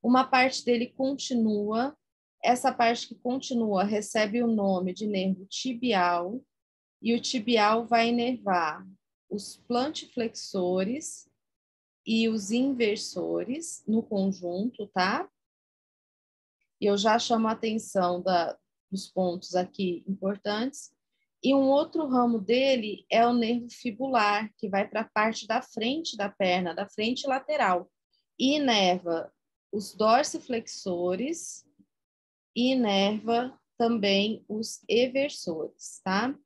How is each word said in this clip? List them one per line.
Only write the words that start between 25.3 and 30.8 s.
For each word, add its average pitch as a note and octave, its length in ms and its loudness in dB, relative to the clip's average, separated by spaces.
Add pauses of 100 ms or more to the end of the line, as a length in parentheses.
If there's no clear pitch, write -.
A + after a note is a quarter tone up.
da A3+ 160 0
frente B3 560 -6
da G3+ 120 -2
perna, F3+ 440 0
da G3+ 160 -6
frente A#3 380 -4
lateral, B3+ 640 0 (480)
e C4+ 160 4
inerva F#3 760 2 (400)
os G3+ 220 -8
dorsiflexores A3 1700 -2 (920)